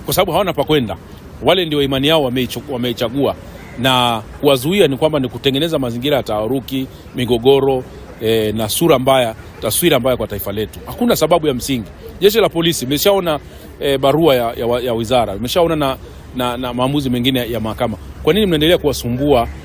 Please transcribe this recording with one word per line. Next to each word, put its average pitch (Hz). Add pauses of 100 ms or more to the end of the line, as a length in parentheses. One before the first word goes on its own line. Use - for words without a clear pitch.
kwa 147
sababu 175
hawana 180
pa 139
kwenda. 123 (460)
Wale 175
ndio 147
imani 139
yao 160
wameicho-, 123 (100)
wameichagua, 123 (440)
na 120 (180)
kuwazuia 151
ni 139
kwamba 156
ni 127
kutengeneza 139
mazingira 127
ya 117
taharuki, 117 (300)
migogoro, 127 (360)
eh, 110
na 110
sura 120
mbaya, 131 (280)
taswira 135
mbaya 127
kwa 110
taifa 101
letu. 104
Hakuna 240
sababu 156
ya 139
msingi. 117 (320)
Jeshi 208
la 185
polisi, 170
mmeshaona, 165 (420)
eh, 139
barua 143
ya, 120
ya 120
wa-, 120
ya 123
wizara, 113
mmeshaona 160
na, 135 (400)
na, 123
na 123
maamuzi 131
mengine 123
ya 113
mahakama. 110 (260)
Kwa 156
nini 214
mnaendelea 165
kuwasumbua 127 (160)